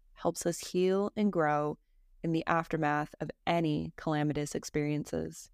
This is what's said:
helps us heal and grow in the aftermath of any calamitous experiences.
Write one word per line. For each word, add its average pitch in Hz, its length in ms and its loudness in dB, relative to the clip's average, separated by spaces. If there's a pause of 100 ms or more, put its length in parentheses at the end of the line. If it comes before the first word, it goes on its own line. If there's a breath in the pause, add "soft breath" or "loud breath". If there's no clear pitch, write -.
(120)
helps - 320 -2
us - 240 -2
heal 190 480 2
and 208 160 2
grow 151 460 2 (440)
in 165 100 0
the 160 140 0
aftermath 151 760 0
of 151 100 -6 (160)
any 165 500 0
calamitous 147 580 0
experiences. 156 1000 -4